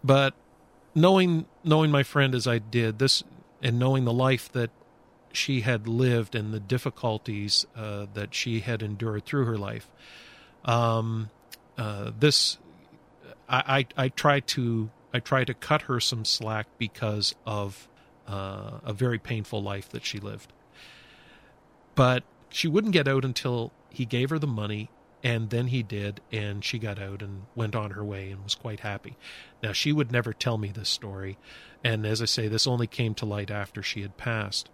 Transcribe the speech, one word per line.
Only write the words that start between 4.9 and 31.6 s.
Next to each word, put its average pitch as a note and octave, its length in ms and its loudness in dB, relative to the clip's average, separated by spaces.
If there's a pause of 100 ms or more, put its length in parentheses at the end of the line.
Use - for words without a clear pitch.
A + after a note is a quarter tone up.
she C3 300 0
had A2+ 260 0
lived A#2 460 2
and G#2+ 180 -2
the A2 80 -4
difficulties, G#2+ 1120 -2
uh, G#2 380 -8
that G2+ 220 -6
she A2+ 260 0
had A2+ 220 -2
endured G#2 420 -4
through C3+ 220 0
her A2+ 100 0
life, A2 320 -8 (800)
um, A2+ 640 2 (480)
uh, G#2+ 420 -6
this, - 380 4 (920)
I, C3+ 380 2 (100)
I, C3 80 2
I C3 60 2
try C#3+ 300 2
to, A#2 500 -2 (240)
I B2 60 0
try C3 240 2
to B2 100 -4
cut - 280 0
her B2 180 -2
some A2+ 260 -2
slack A2 400 -2 (120)
because G#2+ 560 -2 (120)
of, G2+ 420 -6 (400)
uh, G2+ 560 -8
a A2 80 -6
very A#2 260 0
painful G#2+ 440 -4
life G2+ 260 -6
that - 160 -10
she - 160 -6
lived. G#2 320 -12 (1400)
But B2+ 300 4 (260)
she - 180 -2
wouldn't G#3 240 2
get D3 160 4
out C3+ 160 2
until B2 480 -2 (180)
he C3 140 -4
gave B2 260 0
her D#3+ 80 0
the D3+ 80 -2
money, G#2+ 440 -4 (320)
and A2+ 280 0
then A#2+ 180 0
he B2 140 0
did, G#2 380 -6 (120)
and G#2 320 -6
she A#2+ 140 -4
got G#2+ 200 -6
out G2 240 -10
and G2 200 -10 (120)
went A2 200 -2
on G#2+ 180 -4
her G#2 120 -8
way G2 260 -8
and G2 140 -12
was G2+ 100 -4
quite G#2+ 260 -10
happy. G#2 360 -8 (460)
Now, G#2+ 100 -2
she D3 200 0
would C#3 200 2
never A#2+ 200 0
tell A2+ 260 0
me G#2 100 -2
this G2+ 200 -6
story, G2 500 -6 (440)